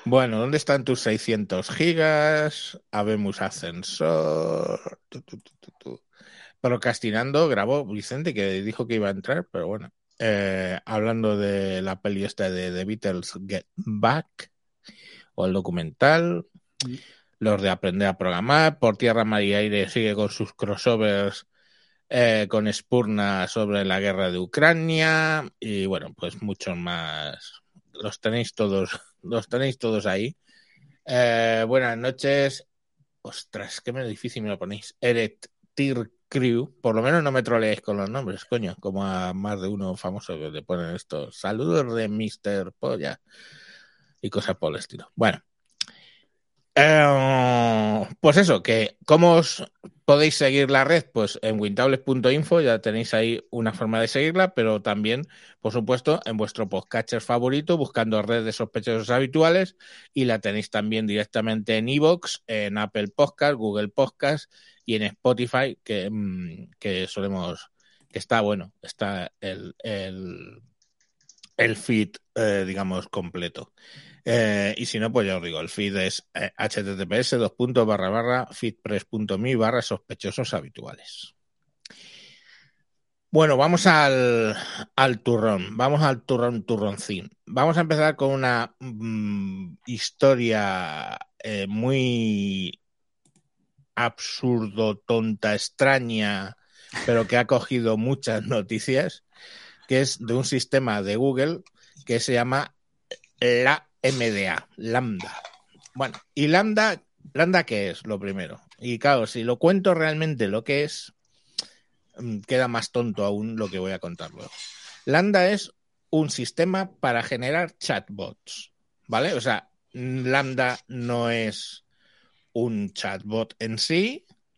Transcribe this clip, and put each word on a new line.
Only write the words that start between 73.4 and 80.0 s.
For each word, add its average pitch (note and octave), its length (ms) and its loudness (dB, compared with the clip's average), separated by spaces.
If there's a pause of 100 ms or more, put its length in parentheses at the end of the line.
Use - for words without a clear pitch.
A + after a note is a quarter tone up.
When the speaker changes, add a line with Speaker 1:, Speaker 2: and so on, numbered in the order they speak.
Speaker 1:
Eh, G#2+ 480 2
y - 100 -6
si A2+ 120 -4
no, A2 100 0
pues A2+ 160 2
ya F#2+ 120 0
os E2+ 60 -6
digo, D#2+ 180 -6
el E2 80 -8
feed G2+ 260 -4
es, F#2+ 380 -4
eh, - 240 -6
H G#2+ 260 -4
T G2 120 -6
T F#2+ 120 -6
P G2+ 120 0
S, B2+ 180 0
dos A2+ 160 0
puntos, B2 340 2
barra, F#2+ 220 0
barra, A#2+ 420 0
feedpress G#2+ 540 -4
punto G#2+ 320 -2
me, B2 180 0
barra, A#2 260 2
sospechosos - 720 -6